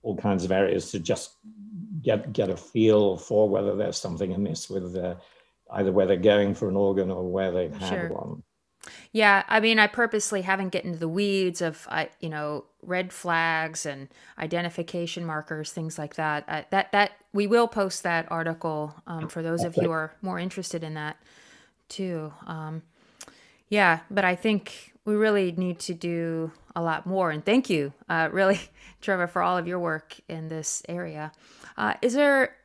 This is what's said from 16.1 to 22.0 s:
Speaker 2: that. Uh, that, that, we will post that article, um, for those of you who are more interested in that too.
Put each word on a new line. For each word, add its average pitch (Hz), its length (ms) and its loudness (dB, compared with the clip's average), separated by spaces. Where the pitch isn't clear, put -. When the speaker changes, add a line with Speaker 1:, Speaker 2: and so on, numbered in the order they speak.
Speaker 2:
that. 151 320 -2
Uh, 156 220 -6
that, 190 220 0
that, 202 200 4
we 202 160 2
will 233 200 6
post 196 360 -2
that 165 260 0
article, 160 640 -4
um, 160 200 -8
for 165 140 -8
those 165 220 0
of 170 120 -2
you 180 80 4
who 170 80 0
are 160 300 -4
more 185 160 -6
interested 175 460 -6
in 156 100 -8
that 151 240 -8
too. 165 420 -6